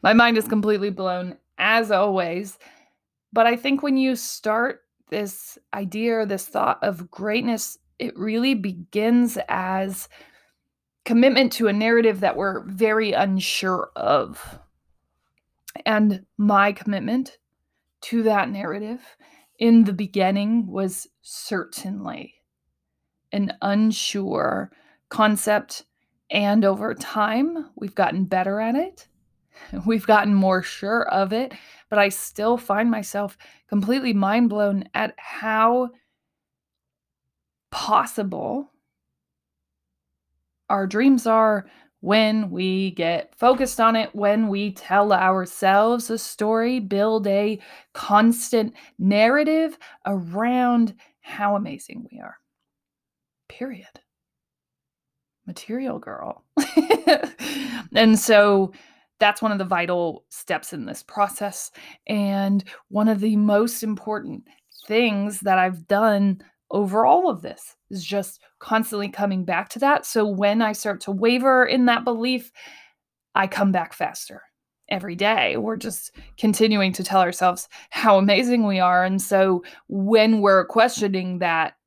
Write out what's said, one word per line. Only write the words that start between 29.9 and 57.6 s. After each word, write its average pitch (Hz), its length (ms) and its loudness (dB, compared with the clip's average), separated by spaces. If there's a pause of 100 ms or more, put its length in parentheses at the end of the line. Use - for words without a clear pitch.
gotten 208 280 4
more 190 280 4
sure 214 480 -4
of 190 240 0
it. 254 200 -4 (360)
But 208 100 2
I 202 100 4
still 220 480 -2
find 233 320 -2
myself 202 480 -6 (300)
completely 233 460 0
mind 202 360 2
blown 202 440 0
at - 240 -4
how 226 720 0 (1800)
possible 214 1000 -4 (2000)
our 196 180 0
dreams 240 400 2
are 220 400 2 (340)
when 214 500 0
we 185 400 -2
get 165 440 -4
focused 254 440 2
on 226 160 4
it, 226 200 -2
when 208 320 0
we 202 240 -4
tell 202 400 2
ourselves 190 1000 2
a 226 80 -4
story, 226 600 -2
build 202 480 0
a 208 320 0 (340)
constant 226 800 2 (260)
narrative 285 800 2 (280)
around 226 920 0 (260)
how 202 340 -2
amazing - 560 -8
we - 80 -20
are. - 180 -20 (1120)
Period. 247 380 -14 (1600)
Material 240 540 -8
girl. - 500 -12
<laughs> - 40 -20 (1400)